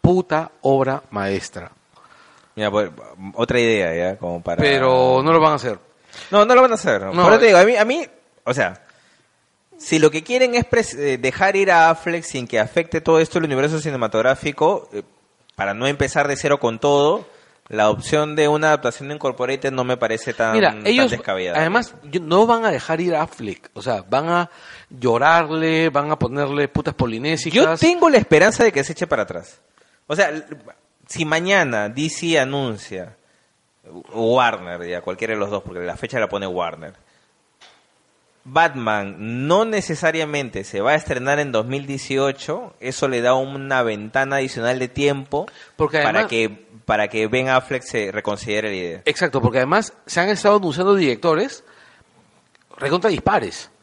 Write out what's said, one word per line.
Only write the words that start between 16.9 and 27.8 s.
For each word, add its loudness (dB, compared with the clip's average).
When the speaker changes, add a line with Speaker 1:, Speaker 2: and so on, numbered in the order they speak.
Speaker 2:
la 2
opción -2
de 2
una 2
adaptación -2
de -10
Incorporated -4
no -4
me -2
parece -4
tan, 0
Speaker 1:
Mira, 4
Speaker 2:
tan -10
Speaker 1:
ellos, 2
Speaker 2:
descabellada. -4
Speaker 1:
además, -2
yo-, -6
no 4
van 0
a 2
dejar -4
ir 0
a 0
Affleck. -10
O -14
sea, -4
van 0
a 0
llorarle, 2
van -2
a -2
ponerle -2
putas -4
polinésicas. -4
Speaker 2:
Yo 4
tengo 4